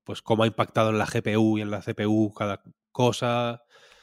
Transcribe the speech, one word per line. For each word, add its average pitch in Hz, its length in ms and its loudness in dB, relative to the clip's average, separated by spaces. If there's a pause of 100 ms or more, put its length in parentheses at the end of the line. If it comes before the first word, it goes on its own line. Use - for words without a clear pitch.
pues, - 180 -12
cómo 110 220 2
ha - 20 4
impactado 110 440 0
en 107 80 0
la 104 80 0
G 120 140 -4
P 107 160 -2
U 110 220 4
y 107 40 -4
en 104 100 -6
la 101 100 -8
C 113 120 -6
P 107 120 -4
U 107 260 2
cada 104 300 -6 (300)
cosa, 120 720 0 (380)